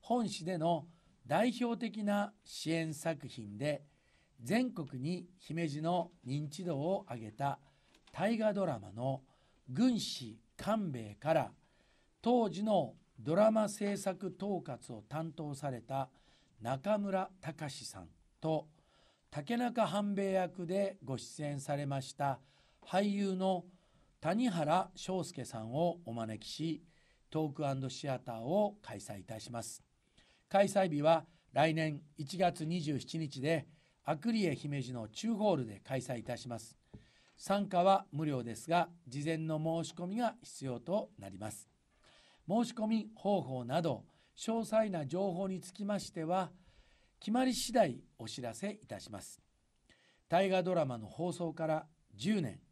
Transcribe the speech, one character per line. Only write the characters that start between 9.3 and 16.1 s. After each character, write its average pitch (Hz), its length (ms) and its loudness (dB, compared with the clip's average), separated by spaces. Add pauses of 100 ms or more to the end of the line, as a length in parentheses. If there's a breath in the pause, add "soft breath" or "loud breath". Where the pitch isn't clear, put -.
軍 208 320 4
師 113 400 -8 (160)
官 202 360 0
兵 113 180 -8
衛 104 40 -14
か 151 180 0
ら、 131 200 2 (680 soft breath)
当 226 300 4
時 180 140 -4
の 180 320 2 (220)
ド 135 160 0
ラ 214 160 8
マ 214 180 2
制 202 280 -2
作 190 400 -4
統 196 240 -2
括 131 340 -10
を 107 80 -12
担 156 300 -6
当 147 220 -6
さ 139 160 -4
れ 120 100 -6
た 135 300 -4 (500 soft breath)